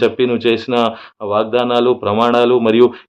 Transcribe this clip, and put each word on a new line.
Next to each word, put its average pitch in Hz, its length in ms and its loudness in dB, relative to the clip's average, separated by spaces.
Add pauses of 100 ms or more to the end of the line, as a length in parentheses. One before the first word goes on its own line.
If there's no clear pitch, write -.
చెప్పి 120 220 0
నువ్వు 117 220 -2
చేసిన 117 420 0 (320)
వాగ్దానాలు, 120 680 0
ప్రమాణాలు 120 680 0
మరియు 117 340 4 (160)